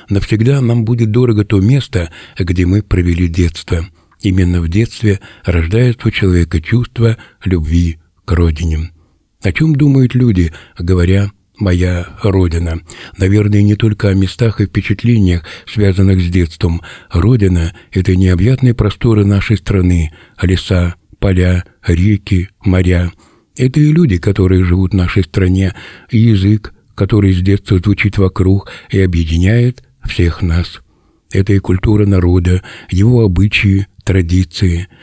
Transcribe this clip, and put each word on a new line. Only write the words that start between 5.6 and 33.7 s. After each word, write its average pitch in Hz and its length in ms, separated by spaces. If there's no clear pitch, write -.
у 110 40
человека 87 500
чувство 117 560
любви 85 560
к - 80
родине. 82 600
О 98 80
чем 160 240
думают 135 400
люди, 98 380
говоря 92 500
«моя 90 480
родина»? 85 560
Наверное, 101 440
не 104 140
только 107 320
о 98 60
местах 98 480
и 101 60
впечатлениях, 98 760
связанных 98 540
с 87 80
детством. 85 520
Родина — 92 640
это 92 240
необъятные 95 580
просторы 107 520
нашей 101 320
страны, 90 560
леса, 90 540
поля, 90 440
реки, 92 640
моря. 90 480
Это 127 220
и 151 120
люди, 156 260
которые 92 460
живут 92 280
в - 40
нашей 92 280
стране, 95 500
и 120 100
язык, 107 540
который 98 380
с 90 80
детства 98 380
звучит 101 380
вокруг 95 540
и 98 100
объединяет 92 840
всех - 380
нас. 85 400
Это 98 220
и 98 60
культура 104 460
народа, 90 580
его 113 340
обычаи, 98 640